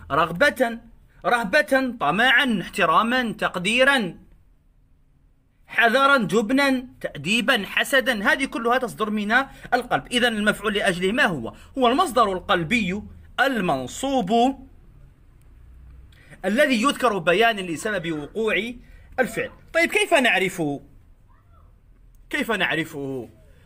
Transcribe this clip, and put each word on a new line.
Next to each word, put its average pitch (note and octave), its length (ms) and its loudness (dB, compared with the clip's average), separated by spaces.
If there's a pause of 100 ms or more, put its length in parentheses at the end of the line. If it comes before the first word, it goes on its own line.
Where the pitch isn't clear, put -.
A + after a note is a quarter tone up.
(120)
رغبة، A3+ 680 0 (460)
رهبة، B3+ 760 2
طمعا، A#3 600 2
احتراما، G#3+ 720 0
تقديرا، G#3+ 840 0 (1500)
حذرا، C4+ 500 4
جبنا، B3 680 0 (140)
تأديبا، G#3 640 -2
حسدا، A#3 680 0
هذه C4+ 140 0
كلها A#3+ 320 0
تصدر G#3+ 320 -4
من G#3 220 -2 (420)
القلب. A3+ 380 0
إذن A#3 260 2
المفعول G#3 360 -2
لأجله F#3+ 380 0
ما C4 140 2
هو؟ C#3 280 -4 (240)
هو B3+ 100 4
المصدر A#3+ 460 2
القلبي F#3 680 -2 (380)
المنصوب A#3 1200 0 (1900)
الذي B3 360 2
يذكر A#3+ 360 0
بيانا G3 440 2
لسبب F3 500 -6
وقوع G3 640 -4 (460)
الفعل. D#3+ 320 -2 (220)
طيب، E4 160 2
كيف G4+ 240 0
نعرفه؟ F#3 680 0 (1500)
كيف C4+ 220 -4
نعرفه؟ C#3+ 760 -6 (360)